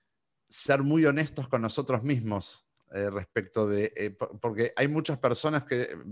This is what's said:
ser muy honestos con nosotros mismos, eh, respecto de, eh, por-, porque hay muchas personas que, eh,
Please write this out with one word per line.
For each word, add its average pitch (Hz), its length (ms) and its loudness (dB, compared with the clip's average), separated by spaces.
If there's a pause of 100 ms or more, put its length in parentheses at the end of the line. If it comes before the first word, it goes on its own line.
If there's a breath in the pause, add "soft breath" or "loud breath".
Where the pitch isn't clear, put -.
(480)
ser 139 360 2
muy 156 200 4
honestos 143 440 2
con 120 140 0
nosotros 120 420 -2
mismos, 110 600 -2 (280)
eh, 101 180 -2
respecto 101 560 -2
de, 104 300 0
eh, 104 160 -4
por-, 104 260 -8
porque 117 380 0
hay 135 100 4
muchas 151 320 -2
personas 139 460 2
que, 123 180 0
eh, - 140 -6 (160)